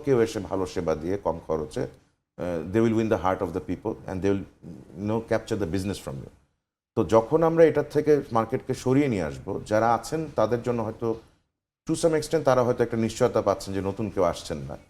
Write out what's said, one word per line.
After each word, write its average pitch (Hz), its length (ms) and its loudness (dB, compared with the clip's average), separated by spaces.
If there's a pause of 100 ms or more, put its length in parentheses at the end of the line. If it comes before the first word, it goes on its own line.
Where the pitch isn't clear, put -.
কেউ 131 160 4
এসে 110 200 0
ভালো 92 260 -4
সেবা 80 280 -2
দিয়ে 85 220 -4
কম 82 300 -4
খরচে, 78 340 -4
আহ, - 920 -10
they 113 140 4
will 113 140 2
win 110 120 0
the 98 120 0
heart 92 180 0
of 87 80 -4
the 87 100 -4
people 92 300 -6
and - 260 -10
they 95 140 0
will, 98 140 0 (560)
you 104 80 -4
know, 110 120 0 (120)
capture 110 240 -2
the 98 100 -2
business 95 300 -4
from - 180 -12
you। 65 160 -14 (680)
তো 113 80 2
যখন 127 380 4
আমরা 165 220 6
এটার 147 260 4
থেকে 151 320 2 (100)
মার্কেটকে 113 420 0
সরিয়ে 135 340 2
নিয়ে 98 140 0
আসবো, 78 440 -6
যারা 113 280 4
আছেন 156 320 -4 (100)
তাদের 117 260 2
জন্য 120 200 -2
হয়তো 110 320 -4 (720)
to 160 80 0
some 160 180 2
extent 151 280 0
তারা 127 200 4
হয়তো 123 200 2
একটা 117 140 -2
নিশ্চয়তা 113 460 0
পাচ্ছেন 98 320 0
যে 98 60 -2
নতুন 98 300 -4
কেউ 95 120 0
আসছেন 82 360 -2
না, 67 180 -10 (140)